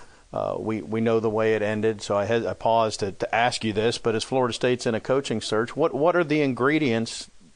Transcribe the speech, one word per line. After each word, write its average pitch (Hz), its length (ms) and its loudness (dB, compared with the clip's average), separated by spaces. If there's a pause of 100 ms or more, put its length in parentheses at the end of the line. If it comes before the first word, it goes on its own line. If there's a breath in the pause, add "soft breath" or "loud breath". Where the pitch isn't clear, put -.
(340 loud breath)
uh, 50 240 -2
we, 104 240 -4
we 110 180 -4
know 113 180 4
the 110 120 0
way 110 240 2
it 104 80 0
ended. 107 400 0
So 101 160 0
I 101 80 0
had, 117 180 0
I 92 80 -2
paused 113 480 0
to, 98 120 -4
to - 220 -4
ask 120 300 0
you 110 80 0
this, 107 240 0
but 113 180 0
as 110 80 -2
Florida 127 300 0
State's 123 320 0
in 120 100 0
a 107 60 -2
coaching 131 400 0
search, 110 340 -2
what, 156 200 0
what 160 200 4
are 175 100 2
the 151 180 2
ingredients 131 880 0 (260)